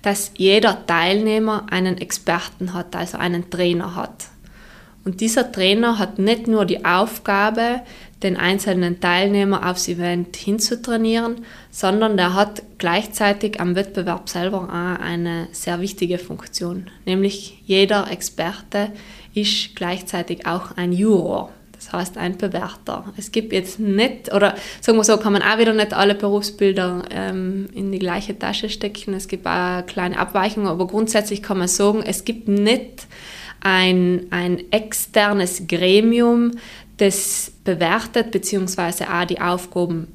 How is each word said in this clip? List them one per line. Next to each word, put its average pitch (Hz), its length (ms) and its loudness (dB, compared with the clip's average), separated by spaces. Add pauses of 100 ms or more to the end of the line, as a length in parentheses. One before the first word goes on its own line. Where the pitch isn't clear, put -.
dass 202 340 -2
jeder 202 500 4
Teilnehmer 214 840 2
einen 185 280 0
Experten - 760 -4
hat, 175 220 -8
also 170 240 -8
einen 175 320 -2
Trainer 175 460 0
hat. - 300 -10 (800)
Und 190 160 -6
dieser 233 300 2
Trainer 208 480 4
hat 202 200 -2
nicht 226 280 2
nur 220 180 4
die 175 200 -2
Aufgabe, 214 960 0 (420)
den 185 140 0
einzelnen 180 640 0
Teilnehmer 196 680 2
aufs 180 180 -4
Event 175 480 -2
hinzutrainieren, 233 1120 -2 (240)
sondern 208 460 2
der 180 180 2
hat 208 280 0 (160)
gleichzeitig 202 840 0
am 175 140 0
Wettbewerb 180 540 -4
selber 185 360 -4
auch 175 400 -4
eine 170 480 -4
sehr 175 280 -6
wichtige 180 380 -2
Funktion. 180 680 -8 (180)
Nämlich 196 580 -2
jeder 196 460 2
Experte 202 800 -6 (440)
ist - 420 -2
gleichzeitig 180 680 -6
auch 175 300 -4
ein 180 160 0
Juror, 185 600 2 (260)
das - 140 -14
heißt 180 260 -6
ein 180 180 -4
Bewerter. - 680 -6 (120)
Es 202 140 -12
gibt 226 220 -2
jetzt 185 260 -4
nicht, 214 560 0
oder 202 220 4 (240)
sagen 226 180 4
wir 214 60 4
so, 214 120 6
kann 214 160 2
man 202 100 4
auch 214 160 2
wieder 226 140 6
nicht 208 220 2
alle 202 220 4
Berufsbilder, 196 960 0
ähm, 190 600 -4
in 196 200 -4
die 185 80 -4
gleiche 190 360 -4
Tasche 202 320 -4
stecken. 208 460 -6
Es 196 140 -8
gibt 185 180 -8
auch 180 400 -2
kleine 180 320 -4
Abweichungen, 202 480 0
aber 180 220 -2
grundsätzlich 208 520 0
kann 196 180 -2
man 180 100 0
sagen, 208 360 2
es - 200 -4
gibt 226 240 -4
nicht 208 580 2 (540)
ein, 185 680 4
ein 175 420 -2
externes 208 960 0
Gremium, 233 840 6 (440)
das - 560 0 (100)
bewertet 190 720 0
beziehungsweise 185 800 -2
auch 175 120 0
die 175 160 -4
Aufgaben, 175 760 -2